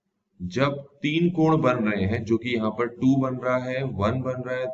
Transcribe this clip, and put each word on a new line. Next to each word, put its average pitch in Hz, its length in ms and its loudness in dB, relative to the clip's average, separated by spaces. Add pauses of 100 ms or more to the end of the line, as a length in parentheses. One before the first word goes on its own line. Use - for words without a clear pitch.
(400)
जब 123 380 -2 (240)
तीन 160 300 2
कोण 160 300 4
बन 127 220 2
रहे 101 220 0
हैं, 113 180 0
जो 110 140 2
कि 120 120 -6
यहाँ 110 220 0
पर 120 200 -2
टू 131 260 4
बन 131 200 0
रहा 127 220 0
है, 127 240 -4
वन 117 380 0
बन 127 200 -4
रहा 123 140 -6
है, 127 180 -4